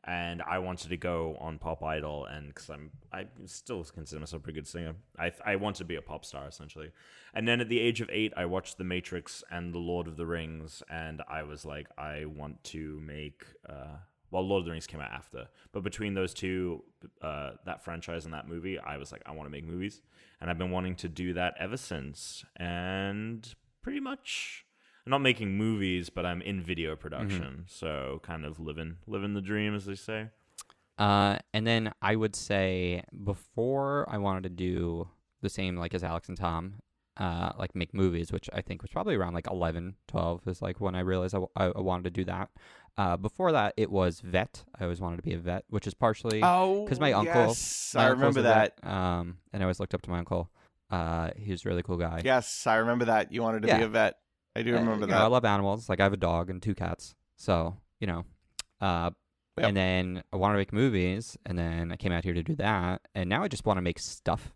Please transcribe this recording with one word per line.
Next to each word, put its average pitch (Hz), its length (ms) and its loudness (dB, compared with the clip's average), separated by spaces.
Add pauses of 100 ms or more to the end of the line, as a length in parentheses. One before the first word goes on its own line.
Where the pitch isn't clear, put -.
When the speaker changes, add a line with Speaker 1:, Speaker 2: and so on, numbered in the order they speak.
Speaker 1:
And 85 360 -4
I 90 200 -2
wanted 90 300 -6
to 87 60 -2
go 82 420 -2
on 78 200 -8
Pop 80 240 -6
Idol, 76 420 -4
and 71 300 -12
'cause - 160 -18
I'm, 73 220 -14 (200)
I 95 140 -10 (180)
still 92 400 -10
consider 78 360 -12
myself 78 200 -10
a - 40 -20
pretty 78 160 -8
good 71 80 -14
singer. 82 260 -8 (240)
I, 85 140 -2 (120)
I 101 120 0
want 101 200 -2
to 92 80 -8
be 82 120 -6
a 73 60 -8
pop 76 220 -12
star, 69 220 -12
essentially. 78 460 -16 (420)
And 110 120 -2
then 120 140 4
at 113 80 -2
the 117 120 4
age 113 200 2
of 113 100 -6
eight, 107 260 0
I 87 100 -2
watched 90 320 -4
The 92 60 -6
Matrix 90 680 -6
and 87 240 -8
The 87 60 -4
Lord 87 280 -2
of 80 80 -12
the 85 80 -6
Rings, 80 640 -8
and 80 400 -8
I 78 140 -6
was 76 240 -12
like, 73 220 -10 (100)
"I 76 260 -8
want 73 400 -12
to 76 360 -10
make," 76 440 -12 (240)
uh, 73 280 -14 (340)
well, 92 160 0
Lord 98 140 2
of 85 60 -6
the 85 60 -4
Rings 80 140 -8
came 78 140 -12
out 60 120 -10
after, 62 360 -14 (240)
but 98 100 -6
between 101 320 -4
those 92 200 0
two, 92 500 -2 (360)
uh, 73 320 -6 (120)
that - 180 -8
franchise 85 440 -8
and 80 80 -10
that 69 120 -10
movie, 85 320 -6
I 73 200 -8
was 69 120 -12
like, - 160 -16
"I - 60 -12
wanna 76 180 -12
make 73 140 -10
movies," 90 380 -6 (380)
and 85 100 -6
I've 82 80 -2
been 90 120 -2
wanting 90 260 0
to 87 120 -8
do 90 240 -4
that 87 260 0
ever 101 180 -4
since. - 680 -10 (120)
And 98 960 -4 (300)
pretty 277 180 -6
much, - 640 -8 (420)
I'm 127 60 -8
not 139 80 2
making 120 360 2
movies, 98 540 0
but 90 160 -2
I'm 87 160 -4
in 98 180 -4
video 82 360 -4
production, 87 480 -4
Speaker 2:
Mm-hmm. 67 240 -10
Speaker 1:
so 69 560 -6
kind 80 200 -8
of 78 140 -10
living, 80 380 -8 (100)
living 104 280 -4
the 101 60 -2
dream, 104 360 0
as 98 100 -6
they 98 80 -6
say. 110 360 -8 (680)
Speaker 2:
Uh, 101 400 6 (160)
and 107 120 2
then 113 260 4 (100)
I 104 140 4
would 110 180 2
say 92 680 0 (200)
before 135 840 0
I 107 100 -2
wanted 95 260 0
to 92 40 -4
do 87 600 0 (340)
the 110 60 0
same, 92 280 -2
like, 85 180 -2
as 87 80 0
Alex 85 260 -2
and 90 100 -8
Tom, 90 380 -2 (420)
uh, 87 400 0
like, 92 160 -4
make 85 200 -4
movies, 87 380 2
which - 200 -6
I 95 100 -2
think - 200 -8
was - 80 -12
probably 185 240 0
around, 87 200 0
like, 85 120 -4
eleven, 87 500 -2 (120)
twelve 85 400 -2
is, 90 140 -4
like, 92 180 -4
when 92 140 0
I 92 60 0
realized 92 340 2
I 95 60 2
w-, 92 140 -4
I, 95 120 2
I 90 140 0
wanted 92 240 0
to 90 60 0
do 92 140 -2
that. 92 260 -4 (480)
Uh, 90 180 4
before 156 360 2
that, 107 240 4
it 107 140 2
was 90 300 4
vet. - 440 0 (140)
I 95 60 -2
always 87 160 -2
wanted 85 160 -2
to 90 60 -6
be 87 120 -2
a 85 40 -2
vet, 87 300 -2
which 107 180 -2
is 98 80 -2
partially 110 480 2
Speaker 3:
Oh, 95 460 6
Speaker 2:
'cause 127 100 0
my 147 140 6
uncle, 107 360 6
Speaker 3:
yes, - 460 -2
Speaker 2:
my 113 120 8
Speaker 3:
I - 40 10
Speaker 2:
uncle's 135 260 6
Speaker 3:
remember 131 40 6
Speaker 2:
a 117 140 8
vet, 110 280 6
Speaker 3:
that. 92 80 -6
Speaker 2:
um, 90 480 0 (140)
and 98 100 0
I - 20 4
always 92 160 2
looked 95 140 -2
up 87 80 -2
to - 80 -10
my 87 80 0
uncle. 87 320 -2 (400)
Uh, 82 460 0
he 107 160 -6
was 87 140 -6
a - 20 0
really 87 140 2
cool 87 160 0
guy. 82 260 0
Speaker 3:
Yes, 127 420 2
I 110 100 6
remember 120 300 4
that. 107 260 4
You 117 100 0
wanted 113 200 2
to 113 60 4
Speaker 2:
Yeah. 113 100 8
Speaker 3:
be 113 60 6
a 110 40 2
vet. 107 280 4 (380)
I 113 80 0
do 120 120 2
Speaker 2:
Uh, 117 40 4
Speaker 3:
remember 110 260 2
Speaker 2:
you 98 80 2
Speaker 3:
that. 95 60 6
Speaker 2:
know, 104 60 8
I - 20 8
love 120 180 6
animals. 101 460 2
Like, 92 100 2
I 98 40 8
have 98 100 6
a - 40 -2
dog 85 300 2
and 92 140 -6
two 101 120 0
cats. - 400 -4 (220)
So, 87 400 2 (240)
you 107 60 -2
know, 85 180 -2 (560)
uh, 87 300 2 (480)
Speaker 3:
Yep. 113 100 6
Speaker 2:
and 101 80 4
then 92 460 4 (100)
I 98 40 -4
wanted 101 180 4
to 101 40 6
make 98 140 0
movies, 104 720 2
and 90 140 -2
then 85 340 0
I - 40 -6
came 90 160 0
out 85 120 2
here 92 100 0
to 85 80 2
do 80 140 0
that, 95 460 2 (120)
and 90 140 0
now 127 140 2
I 208 60 0
just - 180 -6
wanna 98 160 4
make 87 160 0
stuff. - 580 -4